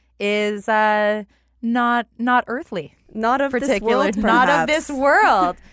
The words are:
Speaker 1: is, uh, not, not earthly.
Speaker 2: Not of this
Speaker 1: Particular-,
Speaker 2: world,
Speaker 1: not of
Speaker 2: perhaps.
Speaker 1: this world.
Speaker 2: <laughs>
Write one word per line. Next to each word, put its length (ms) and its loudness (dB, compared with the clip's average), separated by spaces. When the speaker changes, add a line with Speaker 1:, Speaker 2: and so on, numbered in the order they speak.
Speaker 1:
is, 500 -4
uh, 540 0
not, 420 0
not 260 0
earthly. 480 -10
Speaker 2:
Not 300 -2
of 120 -2
this 80 -2
Speaker 1:
Particular-, 360 0
Speaker 2:
world, 200 0
Speaker 1:
not 320 2
of 180 2
Speaker 2:
perhaps. 40 0
Speaker 1:
this 240 -2
world. 680 2
Speaker 2:
<laughs> 120 -20